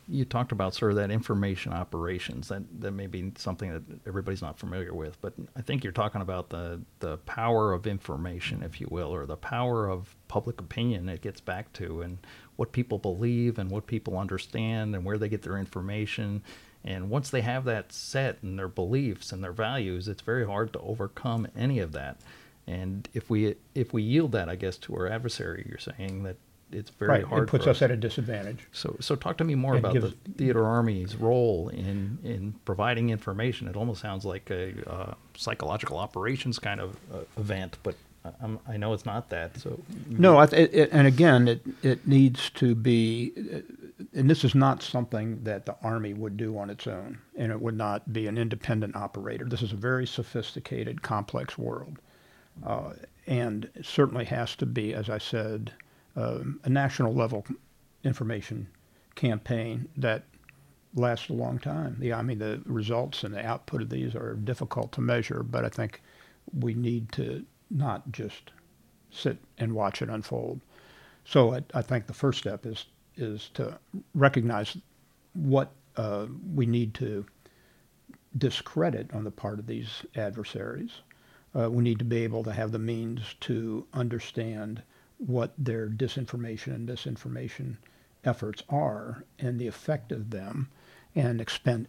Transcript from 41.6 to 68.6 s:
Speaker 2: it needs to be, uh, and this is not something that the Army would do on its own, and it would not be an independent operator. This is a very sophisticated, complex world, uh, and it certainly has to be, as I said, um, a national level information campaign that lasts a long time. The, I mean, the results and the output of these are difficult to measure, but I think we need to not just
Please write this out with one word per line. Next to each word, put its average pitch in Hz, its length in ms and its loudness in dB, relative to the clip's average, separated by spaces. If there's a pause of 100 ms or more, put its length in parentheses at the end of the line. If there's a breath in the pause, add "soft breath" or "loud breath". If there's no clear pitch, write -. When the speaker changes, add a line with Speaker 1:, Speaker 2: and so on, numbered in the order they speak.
Speaker 2:
it 131 240 4
needs 135 440 8
to 123 240 6
be, 113 580 4 (200)
uh, - 60 -4 (560)
and 135 140 8
this 151 160 6
is 123 100 6
not 135 260 6
something 113 640 -2
that 104 220 -4
the - 180 -6
Army 110 300 0
would 104 240 -4
do 110 200 -2
on 101 120 -6
its 104 180 -8
own, 101 320 -8 (160)
and 113 160 -2
it 110 100 -4
would 113 160 -2
not 104 360 -2
be 110 140 0
an 104 100 -2
independent 110 580 -2
operator. 104 500 -6
This 120 160 -2
is 110 120 -2
a - 20 -4
very 123 320 0
sophisticated, 120 920 -6
complex 110 560 -4
world, 120 420 -8 (640 soft breath)
uh, 120 260 -4 (360)
and 120 480 0
it - 100 -14
certainly 135 400 2
has 120 320 -4
to 135 100 -2
be, 117 260 -2
as 107 160 -4
I 107 80 -2
said, 110 540 -4 (440 soft breath)
um, 123 480 -4
a 135 60 -2
national 135 420 4
level 113 320 0 (600)
information 110 640 -2 (480 soft breath)
campaign 117 720 0 (100)
that 113 280 0 (680)
lasts 120 360 0
a 156 40 -2
long 123 240 -2
time. 143 400 -4
The, 120 160 -2
I 113 80 -2
mean, 117 160 -2
the 107 280 -4
results 117 580 -2
and 104 100 -6
the 107 100 -6
output 117 380 -4
of 113 80 -6
these 127 240 -4
are 113 220 -6
difficult 110 560 -4
to 135 100 -4
measure, 120 400 0
but 117 240 -2
I 113 40 0
think 110 340 -6 (560 soft breath)
we 120 160 0
need 117 380 -2
to 127 300 -4 (280)
not 135 400 -2
just - 400 -10 (580)